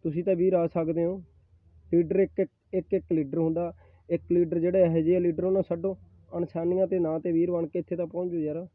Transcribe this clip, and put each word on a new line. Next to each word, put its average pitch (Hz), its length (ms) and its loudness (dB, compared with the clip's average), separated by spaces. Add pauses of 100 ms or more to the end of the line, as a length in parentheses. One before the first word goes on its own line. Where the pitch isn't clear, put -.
ਤੁਸੀਂ 165 220 -4
ਤਾਂ 190 120 2
ਵੀਰ 185 160 2
ਆ 170 140 2
ਸਕਦੇ 165 380 0
ਹੋ, 185 180 -2 (720)
ਲੀਡਰ 170 240 2
ਇੱਕ 196 220 0
ਇੱਕ, 185 100 0 (240)
ਇੱਕ 185 200 -2
ਇੱਕ 185 180 -4
ਲੀਡਰ 151 260 -2
ਹੁੰਦਾ। 165 340 -2 (380)
ਇੱਕ 170 220 -2
ਲੀਡਰ 175 260 2
ਜਿਹੜੇ 180 240 4
ਇਹੋ 165 160 4
ਜਿਹੇ 170 220 4
ਲੀਡਰ 175 240 0
ਉਹਨਾਂ 190 180 2
ਨੂੰ - 0 -
ਛੱਡੋ, 175 340 -4 (400)
ਇਨਸਾਨੀਅਤ 170 520 0
ਦੇ 185 100 -2
ਨਾਂ 160 200 0
'ਤੇ 170 140 -4
ਵੀਰ 165 180 2
ਬਣ 170 160 -2
ਕੇ 156 120 -6
ਇੱਥੇ 175 180 -6
ਤਾਂ 170 100 -4
ਪਹੁੰਚ 175 260 -6
ਜਾਓ 170 80 -4
ਯਾਰ। 156 340 -6